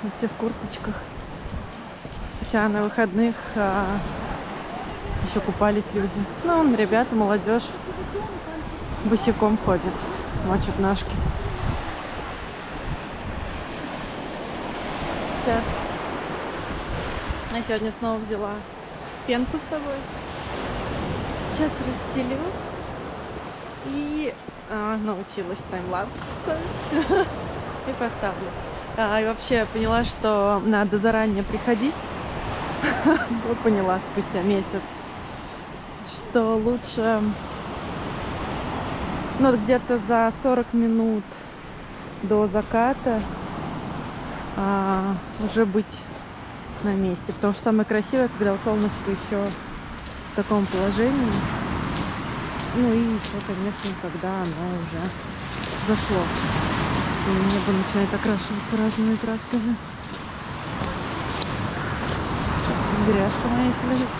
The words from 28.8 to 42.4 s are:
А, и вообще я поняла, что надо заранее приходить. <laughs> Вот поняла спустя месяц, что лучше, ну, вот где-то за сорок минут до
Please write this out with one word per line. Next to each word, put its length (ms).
А, 240
и 60
вообще 300
я 100
поняла, 400
что 600
надо 320
заранее 460
приходить. 500
<laughs> 220
Вот 120
поняла 400
спустя 300
месяц, 400
что 460
лучше, 680
ну, 120
вот 80
где-то 480
за 240
сорок 280
минут 540
до 260